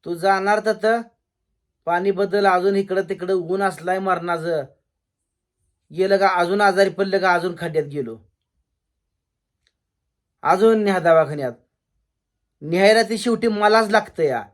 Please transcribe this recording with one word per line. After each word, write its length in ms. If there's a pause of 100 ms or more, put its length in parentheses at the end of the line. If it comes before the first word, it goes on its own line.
तू 100
जाणार 500
तत, 200 (1000)
पाणी 240
बदल, 360
अजून 280
इकडं 340
तिकडं 240
ऊन 280
असलाय 380
मरणाचं, 640 (1300)
गेलं 260
का 100
अजून 340
आजारी 280
पडलं 300
का 140
अजून 260
खड्ड्यात 260
गेलो, 320 (2250)
अजून 400
न्या 160
दवाखान्यात. 540 (1080)
न्यायला 420
ती 140
शेवटी 300
मलाच 420
लागतं 340
या. 200 (100)